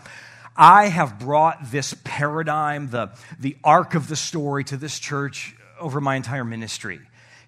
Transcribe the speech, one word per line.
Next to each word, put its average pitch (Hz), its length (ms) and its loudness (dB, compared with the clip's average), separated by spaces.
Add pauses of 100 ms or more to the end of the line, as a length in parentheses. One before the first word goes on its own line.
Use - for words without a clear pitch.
(560)
I 196 320 10
have 151 320 -2
brought 147 520 0
this 135 220 -6 (120)
paradigm, 147 840 -4
the, 113 220 -6 (280)
the 139 220 -8
arc 170 340 4
of 139 120 -4
the 156 80 -8
story, 143 500 -6
to 139 120 -10
this 143 220 -12
church - 560 -8 (260)
over 147 180 -6
my 139 160 0
entire 127 300 -6
ministry. 110 560 -12 (460)